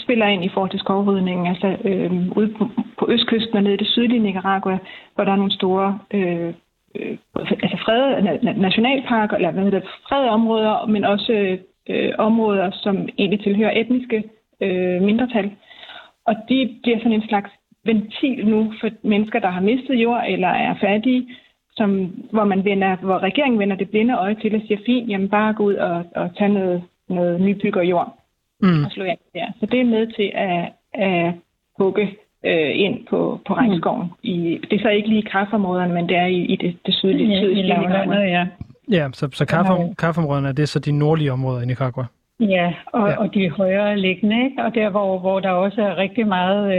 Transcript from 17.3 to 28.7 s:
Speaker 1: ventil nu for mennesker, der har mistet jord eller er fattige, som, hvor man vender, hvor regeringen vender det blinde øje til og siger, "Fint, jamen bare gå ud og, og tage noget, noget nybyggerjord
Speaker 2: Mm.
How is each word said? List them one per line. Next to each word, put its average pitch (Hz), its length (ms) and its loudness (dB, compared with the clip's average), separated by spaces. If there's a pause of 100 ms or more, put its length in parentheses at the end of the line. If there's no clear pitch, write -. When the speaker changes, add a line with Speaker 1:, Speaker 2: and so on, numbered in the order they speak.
Speaker 1:
ventil 220 640 -2
nu 220 340 2
for 220 80 -2 (140)
mennesker, 214 360 0
der 196 100 0
har 180 120 -2
mistet 254 340 0
jord 233 340 2
eller 180 180 0
er - 340 0
fattige, 247 460 2 (480)
som, 196 300 0 (260)
hvor 214 120 2
man 190 220 2
vender, 196 300 2
hvor 185 240 -2
regeringen 233 400 0
vender 202 160 0
det 190 140 -4
blinde 226 240 2
øje 202 280 0
til 214 140 -2
og 220 120 0
siger, 208 180 0
"Fint, 240 240 0
jamen 196 200 -2
bare 214 240 2
gå 214 100 -2
ud 202 100 2
og, 175 320 -2 (100)
og 175 220 -4
tage 202 160 2
noget, 180 300 0 (260)
noget 175 320 0
nybyggerjord 190 760 0 (460)
Speaker 2:
Mm. 170 240 4